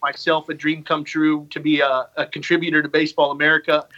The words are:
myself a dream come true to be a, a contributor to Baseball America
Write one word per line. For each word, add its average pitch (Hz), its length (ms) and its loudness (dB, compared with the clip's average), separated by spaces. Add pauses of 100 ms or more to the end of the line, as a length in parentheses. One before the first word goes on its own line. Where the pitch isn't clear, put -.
myself 151 460 -2
a 156 60 -6
dream 156 280 -4
come 151 220 -2
true 151 460 0
to 156 100 -8
be 151 200 2
a, 131 360 0
a 147 100 -2
contributor 160 560 0
to 147 60 -4
Baseball 156 420 2
America 151 560 2 (120)